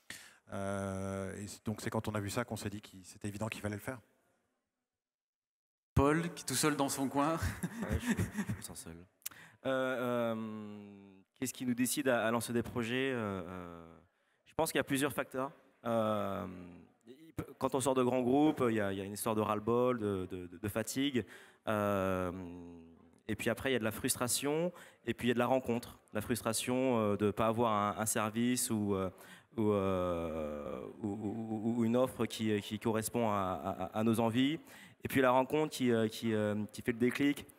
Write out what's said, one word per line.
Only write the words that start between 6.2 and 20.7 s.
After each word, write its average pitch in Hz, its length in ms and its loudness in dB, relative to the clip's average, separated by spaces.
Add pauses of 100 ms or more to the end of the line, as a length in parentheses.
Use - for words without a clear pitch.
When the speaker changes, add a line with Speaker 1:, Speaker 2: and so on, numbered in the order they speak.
Speaker 2:
qui - 100 -12
est - 20 -16
tout 131 100 -4
seul 147 200 2
dans 139 140 2
son 135 200 -2
coin. 143 240 2
Speaker 3:
Ouais, - 680 -2
je 240 60 -10
suis, 240 100 2
je - 380 -4
suis - 100 -12
tout 87 120 -12
seul. 82 200 -14 (680)
Euh, 123 680 0
euh, 104 880 -12 (120)
qu'est-ce 127 180 -4
qui 131 120 -8
nous 123 80 2
décide 127 340 0
à, 117 180 4
à 113 60 2
lancer 117 220 -2
des 117 100 2
projets ? 123 480 -2
Euh, 104 340 -4
euh, 85 520 -14 (480)
je - 80 -20
pense 160 180 0
qu'il 160 60 0
y - 20 4
a 131 40 4
plusieurs 139 280 0
facteurs. 135 400 -4 (340)
Euh, 107 600 0 (640)
il 147 260 -20
peut, - 120 -10 (120)
quand 131 180 0
on 135 60 4
sort 131 140 4
de 127 80 6
grands 123 180 4
groupes, 143 480 6
il 113 60 2
y 107 40 2
a, 98 140 0
il 98 40 -4
y 101 40 -4
a - 20 -4
une 98 100 -6
histoire 107 220 0
de 107 60 4
ras-le-bol, 113 580 2
de, 98 300 0
de, 90 180 -8
de, 87 100 -14
de 104 100 -2
fatigue. 117 580 0 (420)